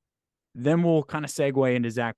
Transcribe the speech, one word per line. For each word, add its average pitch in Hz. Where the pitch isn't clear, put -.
Then 156
we'll 165
kinda 151
segue 135
into 120
Zach 117